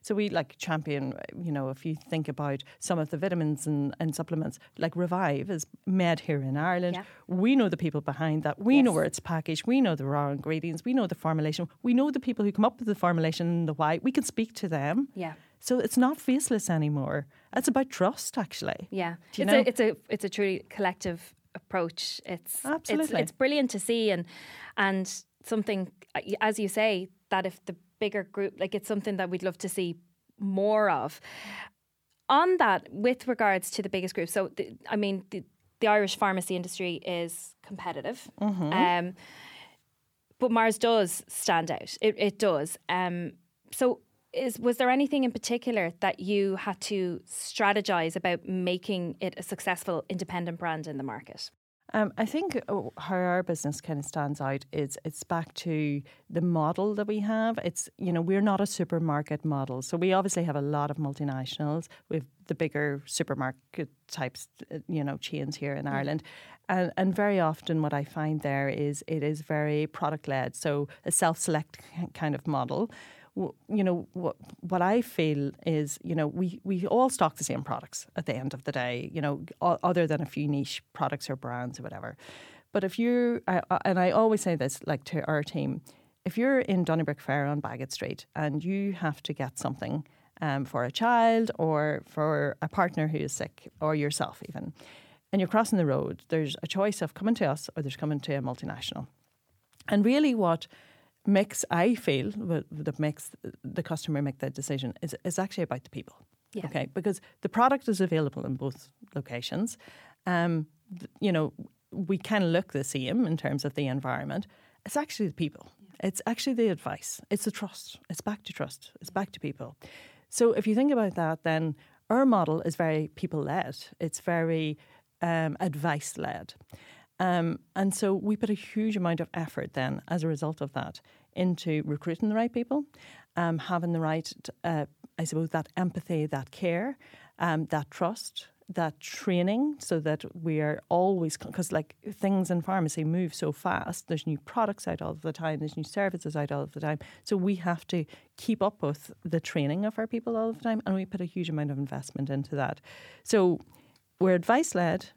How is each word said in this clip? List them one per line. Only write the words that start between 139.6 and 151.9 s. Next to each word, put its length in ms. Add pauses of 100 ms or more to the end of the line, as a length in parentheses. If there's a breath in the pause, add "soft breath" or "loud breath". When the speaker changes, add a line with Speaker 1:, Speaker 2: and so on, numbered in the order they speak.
Speaker 1:
so 220
that 260 (100)
we 240
are 300
always, 520
c-, 100
'cause, 200
like, 240 (160)
things 380
in 120
pharmacy 420
move 300
so 180
fast. 560
There's 180
new 140
products 480
out 140
all 100
of 100
the 100
time. 280
There's 180
new 60
services 520
out 160
all 120
of 80
the 80
time. 200 (240 loud breath)
So 140
we 180
have 320
to 180 (320 loud breath)
keep 240
up 200
with 300 (120)
the 160
training 460
of 140
our 80
people 280
all 140
of 80
the 60
time, 220
and 100
we 100
put 160
a 40
huge 240
amount 220
of 60
investment 520